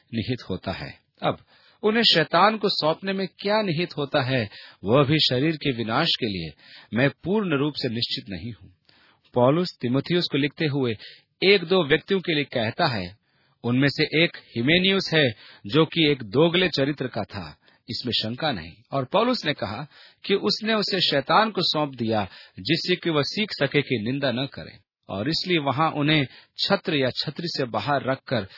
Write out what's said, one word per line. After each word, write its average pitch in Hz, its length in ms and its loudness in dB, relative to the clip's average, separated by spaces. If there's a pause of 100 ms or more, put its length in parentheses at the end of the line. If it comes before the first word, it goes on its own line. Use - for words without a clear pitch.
(140)
निहित 117 360 -4
होता 95 220 -6
है। - 280 -12 (240)
अब 143 140 -2 (460)
उन्हें 220 200 2
शैतान 180 540 4
को 208 120 -2
सौंपने 165 440 -2
में 190 140 -4 (120)
क्या 208 220 0
निहित 175 360 -2
होता 143 240 0
है, 123 280 0 (340)
वह 123 200 6
भी 151 160 2
शरीर 147 360 0
के 147 160 -2
विनाश 117 360 0 (120)
के 127 60 -2
लिए, 90 240 -4 (440)
मैं 131 160 4 (140)
पूर्ण 185 340 0
रूप 143 200 -2
से 131 120 -4
निश्चित 120 400 -6
नहीं 98 240 -8
हूं। - 160 -20 (640)
पौलुस 147 480 2
तीमुथियुस 139 500 0
को 147 60 0
लिखते 143 280 -2
हुए 135 280 0 (500)
एक 190 200 6
दो 180 200 2
व्यक्तियों 160 360 0
के 170 140 -2
लिए 147 100 0
कहता 120 420 -2
है, 101 400 -4 (380)
उनमें 127 240 2
से 151 360 0
एक - 140 0 (180)
हिमेनियुस 180 580 2
है, 143 220 2 (320)
जो 143 180 4
कि 156 260 2
एक 127 120 -2
दोगले 165 460 2
चरित्र 139 380 -2
का 110 160 -4
था, 87 340 -12 (320)
इसमें 117 240 -6
शंका 123 380 -4
नहीं। 85 220 -8 (180)
और 135 140 -2
पौलुस 233 400 0
ने 147 80 0
कहा 113 340 -8 (380)
कि 196 100 0
उसने 214 380 -2
उसे 196 280 0
शैतान 170 500 2
को 190 100 -2
सौंप 151 340 -2
दिया, 110 320 0 (320)
जिससे 156 360 0
कि 175 140 -4
वह 151 120 2
सीख 202 300 -4
सके 143 300 2
कि 127 180 -2
निंदा 131 320 -2
न 127 140 -4
करे, - 400 -14 (240)
और 104 200 -4
इसलिए 170 280 0
वहां 139 340 0
उन्हें 147 360 2 (300)
छत्र 190 380 0
या 131 140 2
छतरी 170 380 -6
से 147 160 -4
बाहर 113 400 -2
रखकर, 120 440 -2 (100)